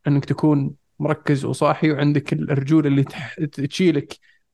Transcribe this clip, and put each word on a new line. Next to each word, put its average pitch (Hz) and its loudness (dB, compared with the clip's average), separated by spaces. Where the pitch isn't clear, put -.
أنك 143 2
تكون 143 0
مركز 147 -2
وصاحي، 151 0
وعندك 143 0
الرجول 151 0
اللي 139 2
تح-، - -10
تشيلك 147 -2